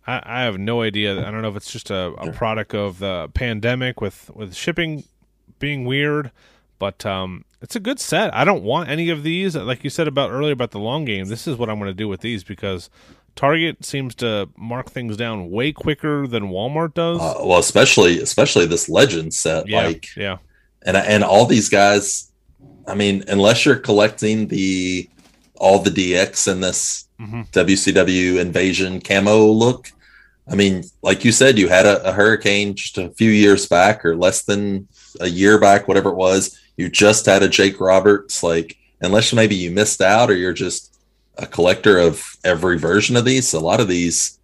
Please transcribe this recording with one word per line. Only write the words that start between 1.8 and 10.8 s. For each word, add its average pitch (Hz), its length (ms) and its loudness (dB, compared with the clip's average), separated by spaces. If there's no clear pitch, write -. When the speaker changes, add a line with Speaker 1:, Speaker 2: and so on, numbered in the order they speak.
Speaker 1:
a, 92 280 -6
a 82 80 -12
Speaker 2:
Yeah. 82 60 -10
Speaker 1:
product 110 420 -6
of 101 260 -8
the 90 340 -8
pandemic 123 640 -6
with, - 340 -10
with 95 200 -16
shipping 160 500 -6
being 143 260 -8
weird, 143 460 -4
but, - 260 -8
um, 95 400 -8
it's - 140 -18
a 233 60 -8
good 247 180 -8
set. 180 340 -4
I 127 120 0
don't 175 180 0
want 135 260 -4
any 165 200 -4
of 147 160 -6
these. 170 320 -4
Like 120 260 -8
you 143 80 -6
said 165 160 -4
about 135 240 -4
earlier 143 220 -4
about 123 180 -4
the 104 80 -12
long 127 280 -6